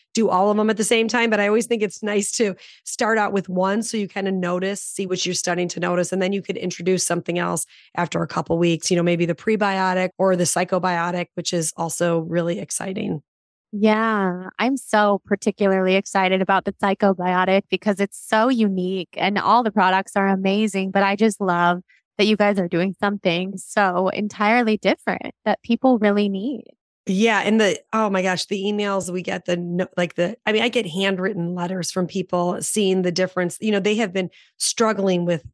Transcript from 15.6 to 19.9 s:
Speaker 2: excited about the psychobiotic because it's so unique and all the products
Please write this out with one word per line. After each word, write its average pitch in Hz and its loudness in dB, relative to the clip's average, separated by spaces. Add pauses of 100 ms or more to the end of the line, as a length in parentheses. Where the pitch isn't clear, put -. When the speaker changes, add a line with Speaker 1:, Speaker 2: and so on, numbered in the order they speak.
Speaker 2:
excited 190 0
about 190 2
the 196 -4
psychobiotic 185 2
because 190 0
it's - -4
so 220 2
unique 190 0
and 196 0
all 226 4
the 220 0
products 190 2